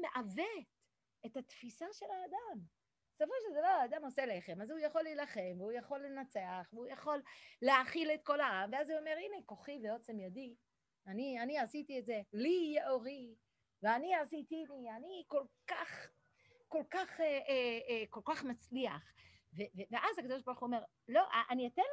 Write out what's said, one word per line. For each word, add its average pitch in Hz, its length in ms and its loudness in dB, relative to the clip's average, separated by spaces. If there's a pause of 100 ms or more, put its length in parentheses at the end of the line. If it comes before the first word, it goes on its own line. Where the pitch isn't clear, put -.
מעוות 262 640 -2 (600)
את 226 100 -8
התפיסה 247 560 -10
של - 180 -12
האדם. 370 500 -6 (540)
בסופו 302 180 2 (140)
של 370 120 -4
דבר 320 80 4
האדם 302 380 4
עושה 262 220 0
לחם, 185 360 -4
אז 220 80 -8
הוא 320 80 -4
יכול 302 240 2
להילחם, 285 560 -2
והוא 208 140 -4
יכול 277 340 -4
לנצח, 202 680 -6
והוא 233 140 -10
יכול 294 360 -2 (400)
להאכיל 277 480 6
את 302 120 2
כל 285 180 4
העם, 208 320 2
ואז 285 180 0
הוא 311 80 0
אומר, 311 120 -4
"הנה 381 260 -4 (100)
כוחי 285 360 -10
ועוצם 220 380 -4
ידי, 233 340 -8 (520)
אני, 233 360 -2
אני 285 160 -2
עשיתי 277 400 -4
את 220 80 -6
זה, 220 140 -2 (120)
לי 302 440 4
יאורי, 254 580 0 (480)
ואני 254 320 4
עשיתי 320 540 0
לי, 254 280 -10
אני 349 300 -10
כל 277 180 2 (220)
כך, - 440 -4 (580)
כל - 220 2
כך, 370 300 0
אה, 294 180 4 (100)
אה, 247 400 4
אה, 226 220 2
כל 226 140 -8
כך 311 200 0
מצליח." 240 680 -2 (440)
ו-, 202 220 -6
ו-, 190 120 -6
ואז 320 280 2
הקדוש 254 240 -4
ברוך 247 160 -4
הוא 254 80 -4
אומר, 240 160 0 (260)
"לא, 269 120 8
א-, 233 320 4
אני 254 140 2
אתן 320 160 2 (100)